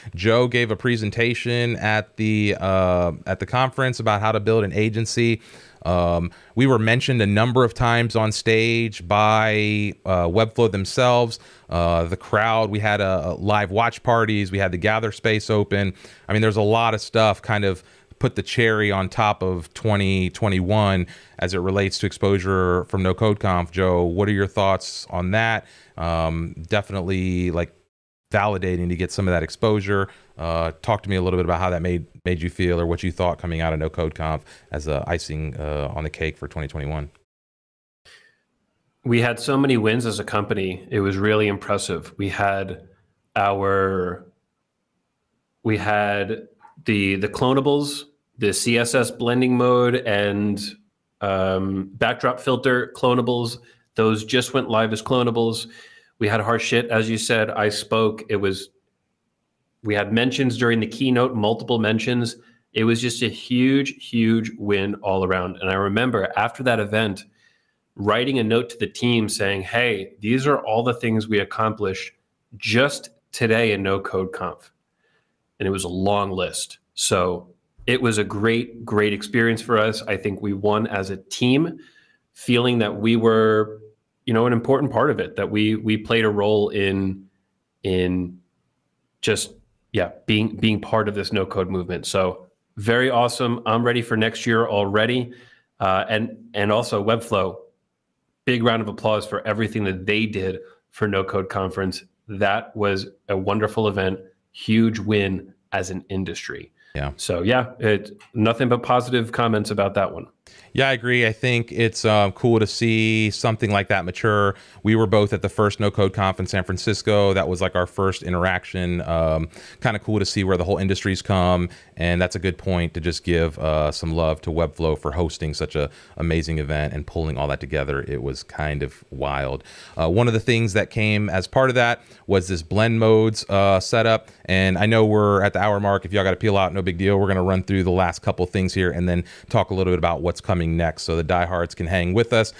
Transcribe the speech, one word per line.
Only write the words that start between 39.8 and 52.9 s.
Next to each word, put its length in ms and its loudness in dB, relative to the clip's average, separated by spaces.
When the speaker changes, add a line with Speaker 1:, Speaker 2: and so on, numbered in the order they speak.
Speaker 2:
as 140 -2
a 60 -6
company. 640 -4
It 100 0
was 160 0
really 320 2
impressive. 720 -4
We 100 -4
had 580 -4
our, 920 0
we 160 0
had 680 -2
the, 320 2
the 120 -2
clonables, 760 0
the 160 0
C 240 0
S 180 0
S 160 2
blending 460 0
mode 380 4
and, 680 0
um, 720 -2
backdrop 460 0
filter 540 0